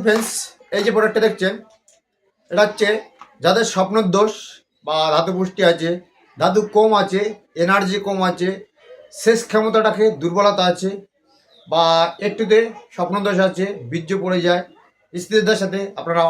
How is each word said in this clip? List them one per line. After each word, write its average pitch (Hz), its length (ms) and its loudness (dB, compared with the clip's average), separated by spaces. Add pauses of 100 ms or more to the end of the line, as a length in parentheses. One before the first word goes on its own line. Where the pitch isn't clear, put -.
ফ্রেন্ডস, 226 240 2 (460)
এই 190 100 0
যে 226 60 0
প্রোডাক্টটা 214 340 0
দেখছেন, 196 280 -2 (1000)
এটা 185 140 2
হচ্ছে 208 220 -2 (560)
যাদের 196 300 2
স্বপ্নের 190 420 0
দোষ 214 180 2 (540)
বা 156 100 -2 (160)
ধাতু 175 240 2
পুষ্টি 185 240 -4 (100)
আছে, 165 180 -2 (480)
ধাতু 190 240 2 (140)
কম 220 140 6 (120)
আছে, 190 200 -2 (420)
এনার্জি 196 340 0 (100)
কম 196 120 -4 (100)
আছে, 175 200 -4 (720)
শেষ 226 180 4 (100)
ক্ষমতাটাকে 214 560 2 (160)
দুর্বলতা 185 500 2
আছে, 185 180 -4 (800)
বা 165 160 2 (440)
একটুতে 208 300 2 (380)
স্বপ্ন 180 200 -4 (100)
দোষ 196 140 0
আছে, 185 260 0 (260)
বীর্য 165 200 -6 (120)
পড়ে 185 240 0
যায়, 180 160 0 (500)
স্ত্রীদের 196 480 0
সাথে 190 180 -4 (200)
আপনারা 170 300 0